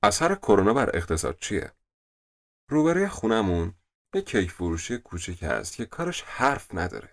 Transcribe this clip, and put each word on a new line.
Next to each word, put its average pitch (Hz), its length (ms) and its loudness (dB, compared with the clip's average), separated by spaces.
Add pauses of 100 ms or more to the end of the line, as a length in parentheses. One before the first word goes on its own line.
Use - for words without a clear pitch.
اثر 160 320 4
کرونا 104 380 4
بر 127 220 2
اقتصاد 82 440 -2
چیه؟ - 320 -6 (960)
روبروی 165 380 4
خونمون 98 640 0 (420)
یه 196 60 0
کیک 95 300 0
فروشی 87 460 -4
کوچیک 90 460 -10
هست - 320 -4
که 117 100 -6
کارش 170 360 -6
حرف 135 520 -2
نداره. 92 400 -6